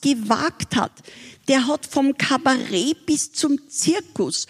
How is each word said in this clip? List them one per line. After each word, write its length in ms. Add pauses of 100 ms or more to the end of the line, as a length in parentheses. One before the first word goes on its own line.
gewagt 760
hat. 160 (560)
Der 180
hat 200
vom 300
Kabarett 920
bis 260
zum 260 (100)
Zirkus, 800